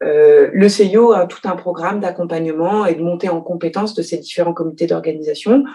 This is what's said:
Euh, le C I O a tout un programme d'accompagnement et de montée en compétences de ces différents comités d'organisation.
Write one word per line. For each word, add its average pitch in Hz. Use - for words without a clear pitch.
Euh, 147
le 196
C 202
I 185
O 233
a 185
tout -
un 185
programme 180
d'accompagnement 175
et 170
de 156
montée 175
en 170
compétences 175
de -
ces 170
différents 170
comités 165
d'organisation. 160